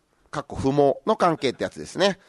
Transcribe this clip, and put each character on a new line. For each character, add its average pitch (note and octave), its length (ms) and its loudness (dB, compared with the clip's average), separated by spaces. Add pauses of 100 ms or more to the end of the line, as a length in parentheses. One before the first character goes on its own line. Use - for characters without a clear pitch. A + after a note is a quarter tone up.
(300)
か D3 120 -10
っ - 40 -10
こ - 120 -14
不 C3+ 120 0
毛 C#3+ 380 2
の A3 80 2
関 E3+ 220 2
係 B2 140 -2
っ - 20 -2
て - 100 -10
や F2+ 80 -4
つ D#2+ 80 -16
で D2+ 80 -12
す - 100 -14
ね。 F#3 320 2